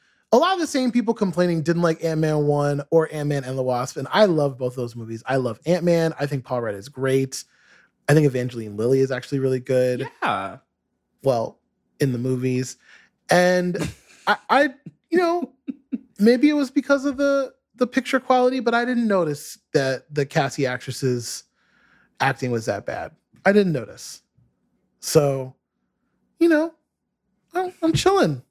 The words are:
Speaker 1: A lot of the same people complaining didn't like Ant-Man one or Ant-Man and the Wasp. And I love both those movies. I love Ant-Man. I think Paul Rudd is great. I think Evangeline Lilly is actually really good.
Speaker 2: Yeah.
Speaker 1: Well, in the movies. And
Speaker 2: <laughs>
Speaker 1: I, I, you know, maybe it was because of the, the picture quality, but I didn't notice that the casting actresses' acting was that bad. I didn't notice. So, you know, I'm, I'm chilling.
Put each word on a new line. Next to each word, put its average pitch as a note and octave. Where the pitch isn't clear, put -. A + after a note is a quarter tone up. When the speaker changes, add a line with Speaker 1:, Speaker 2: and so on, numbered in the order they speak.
Speaker 1:
A A3
lot F4
of F#4
the D#4+
same B3+
people A#3
complaining F3+
didn't E3+
like E3
Ant-Man D#3
one C#3+
or D#3+
Ant-Man D3
and C3
the C3
Wasp. B2+
And C3
I G3+
love D3
both B2+
those A#2+
movies. A2+
I C3
love A#2+
Ant-Man. E3
I C#3
think C#3
Paul B2
Rudd G#2+
is G2+
great. C3+
I D3
think D3+
Evangeline A#2+
Lilly B2
is C3+
actually C3+
really C3
good. B2+
Speaker 2:
Yeah. G2
Speaker 1:
Well, B2
in C#3
the A#2+
movies. B2+
And F3+
Speaker 2:
<laughs> -
Speaker 1:
I, G#3
I, C#4+
you E4
know, F4
maybe A#3+
it D4+
was C#4+
because C#4
of C#4+
the, C#4
the B3+
picture B3+
quality, B3+
but A#3
I A#3
didn't A#3+
notice E3
that C3+
the C#3+
casting C#3
actresses' B2
acting B2+
was A2+
that G#2+
bad. E2+
I G3
didn't G3+
notice. -
So, C3+
you E4+
know, D#4+
I'm, F#4
I'm E4
chilling. B3